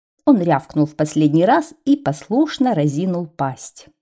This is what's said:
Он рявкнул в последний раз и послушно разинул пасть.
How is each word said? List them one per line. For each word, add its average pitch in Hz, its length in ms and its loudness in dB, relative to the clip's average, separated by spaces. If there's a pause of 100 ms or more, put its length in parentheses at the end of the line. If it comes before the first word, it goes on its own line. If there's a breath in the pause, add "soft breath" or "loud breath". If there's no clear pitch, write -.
(260)
Он 254 160 4
рявкнул 151 440 0
в 147 100 -12
последний 151 500 2
раз 311 280 0 (120)
и 277 100 2
послушно 254 800 -2
разинул 170 500 -2
пасть. - 640 -10 (140)